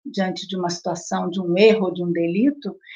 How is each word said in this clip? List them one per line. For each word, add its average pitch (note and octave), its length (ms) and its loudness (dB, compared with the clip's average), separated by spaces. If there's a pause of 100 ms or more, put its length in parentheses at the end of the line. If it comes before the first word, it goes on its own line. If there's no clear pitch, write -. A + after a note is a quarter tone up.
diante - 420 -4
de F#3+ 100 -8
uma F3+ 140 -2
situação, F3+ 580 -6
de F#3 120 -4
um F3 180 0
erro, G3+ 320 6
de F3 120 -6
um F3 100 -2
delito, F#3+ 640 0 (200)